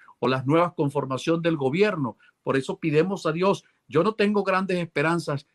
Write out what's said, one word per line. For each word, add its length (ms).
o 80
las 180
nuevas 280
conformación 680
del 140
gobierno. 640
Por 120
eso 220
pidemos 480
a 60
Dios. 320
Yo 160
no 100
tengo 300
grandes 340
esperanzas 760